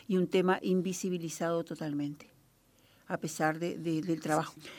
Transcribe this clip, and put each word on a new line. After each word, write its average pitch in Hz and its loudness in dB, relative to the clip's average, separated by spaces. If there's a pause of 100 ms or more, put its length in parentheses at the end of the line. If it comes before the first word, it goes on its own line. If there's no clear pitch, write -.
y 190 4
un 180 4
tema 185 4
invisibilizado 175 0
totalmente, 147 -4 (760)
a 180 -2
pesar 156 0
de, 175 -2
de, 160 0
del 165 0
trabajo. 156 0 (260)